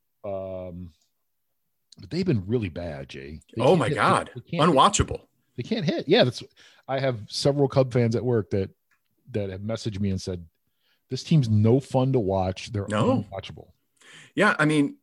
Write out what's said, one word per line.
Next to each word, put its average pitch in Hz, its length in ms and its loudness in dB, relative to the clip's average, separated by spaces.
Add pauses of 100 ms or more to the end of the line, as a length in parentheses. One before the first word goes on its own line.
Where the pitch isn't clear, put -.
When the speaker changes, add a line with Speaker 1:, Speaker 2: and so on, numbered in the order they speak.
(240)
Speaker 1:
Um, 92 680 -10 (1080)
but 101 100 -18
they've 185 160 -4
been 117 220 0
really 107 220 -2
bad, 76 400 -10
Jay. 71 320 -14 (140)
They 113 60 -4
Speaker 2:
Oh 127 80 4
Speaker 1:
can't 180 100 6
Speaker 2:
my 120 100 0
Speaker 1:
hit. - 60 -2
Speaker 2:
God. 131 380 2
Speaker 1:
They 120 80 -14 (160)
can't 170 120 4
hit. 156 60 4
Speaker 2:
Unwatchable. 170 460 4 (360)
Speaker 1:
They 123 60 -8
can't 208 220 -4
hit. 294 220 -2
Yeah, 202 160 6
that's, 127 180 -2 (460)
I 135 120 -2
have 131 280 -2
several 143 400 2
Cub 127 240 2
fans 117 240 2
at 104 80 -2
work 117 280 0
that, 95 180 -2 (600)
that 104 180 -4
have 95 120 -10
messaged 107 380 -6
me 101 100 0
and 95 120 -2
said, 87 240 -8 (640)
"This 131 140 -8
team's 139 260 4
no 110 320 4
fun 131 320 -2
to 131 60 2
watch. 95 520 -2
They're 101 160 -6
Speaker 2:
No. 113 440 0
Speaker 1:
unwatchable." - 360 -14 (680)
Speaker 2:
Yeah, 196 220 4
I 151 60 2
mean, 151 400 2